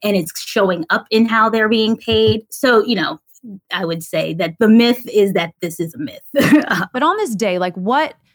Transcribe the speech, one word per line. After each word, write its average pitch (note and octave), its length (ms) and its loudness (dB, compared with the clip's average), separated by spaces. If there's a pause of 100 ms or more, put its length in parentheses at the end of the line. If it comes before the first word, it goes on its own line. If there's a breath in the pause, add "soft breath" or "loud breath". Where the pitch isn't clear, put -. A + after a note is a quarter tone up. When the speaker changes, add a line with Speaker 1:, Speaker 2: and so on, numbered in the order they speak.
Speaker 1:
and G#3 140 0
it's E3+ 240 -4
showing F#3 500 -2
up G#3+ 200 -2
in A3 140 2
how A3+ 240 2
they're A3 200 0
being A3 280 0
paid. A3 540 0
So, A#3 340 2
you A#3 120 -2
know, D#3+ 240 -6 (520)
I F3+ 120 -4
would E3 180 -6
say D#3+ 320 -6
that E3+ 240 -6
the A3 100 4
myth A#3+ 400 6
is G3+ 260 2
that E3+ 260 -4
this E3+ 180 -8
is E3 160 -6
a - 40 -20
myth. - 260 -12 (100)
<laughs> A#3+ 580 2
Speaker 2:
But B3+ 120 -2
on F4 140 2
this D4+ 180 -4
day, F3+ 240 -2
like, F3+ 160 -4
what, B3+ 380 -2 (200)